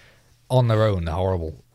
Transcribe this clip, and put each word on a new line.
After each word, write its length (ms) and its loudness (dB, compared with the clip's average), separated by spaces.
on 180 2
their 160 2
own, 200 0
they're 100 -4
horrible. 480 -4